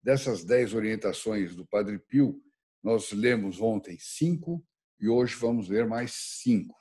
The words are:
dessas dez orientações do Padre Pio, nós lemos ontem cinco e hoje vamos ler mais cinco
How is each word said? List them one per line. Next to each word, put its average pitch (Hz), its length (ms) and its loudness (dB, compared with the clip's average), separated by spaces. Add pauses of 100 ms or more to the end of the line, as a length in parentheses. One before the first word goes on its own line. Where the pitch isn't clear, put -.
dessas 127 420 0
dez 113 300 4
orientações 104 800 -2
do 87 100 -14
Padre 104 320 -2
Pio, 131 420 2 (420)
nós 107 300 0
lemos 104 480 0
ontem 107 380 -2
cinco 170 680 -2 (360)
e 104 80 0
hoje 120 280 2
vamos 117 320 -2
ler 110 180 0
mais 120 260 -4
cinco - 680 0